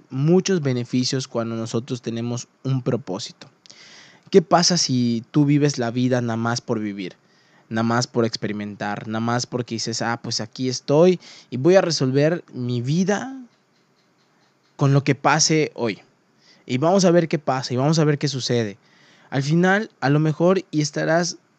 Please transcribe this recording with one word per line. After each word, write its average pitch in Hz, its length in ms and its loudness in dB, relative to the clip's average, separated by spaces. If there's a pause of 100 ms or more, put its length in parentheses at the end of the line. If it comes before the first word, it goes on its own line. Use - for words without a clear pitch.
muchos 170 520 2
beneficios 127 640 -2
cuando 113 300 -4
nosotros 117 440 -6
tenemos 120 460 -6 (160)
un 131 180 -2
propósito. - 720 -6 (800)
¿Qué 190 140 4
pasa 175 340 2
si 120 540 0
tú 151 140 4
vives 143 340 2
la 117 100 -2
vida 123 320 0
nada 117 160 -4
más 117 240 -2
por 113 180 -4
vivir? 101 360 -8 (520)
Nada 113 140 -2
más 117 240 0
por 117 200 -2
experimentar, 104 840 -8
nada 110 140 -6
más 120 260 -2
porque 123 260 -8
dices, 113 300 -6
"Ah, 117 180 -4
pues - 180 -8
aquí 127 300 -6
estoy 160 500 2 (300)
y 120 80 -8
voy 170 200 4
a 185 40 8
resolver 147 640 0 (100)
mi 123 300 -4
vida 190 520 -2 (1400)
con 139 180 4
lo 139 100 4
que 143 120 2
pase 156 580 2
hoy. 110 280 -4 (640)
Y 127 100 -2
vamos 180 280 4
a 175 60 6
ver 170 160 4
qué 156 120 -2
pasa 131 340 -4
y 120 40 0
vamos 151 200 2
a 160 60 4
ver 147 160 2
qué 151 80 -2
sucede". 120 500 -2 (540)
Al 139 100 0
final, 185 480 2 (100)
a 131 120 0
lo 147 80 4
mejor, 170 500 2
y 151 120 -2
estarás 156 560 -2 (220)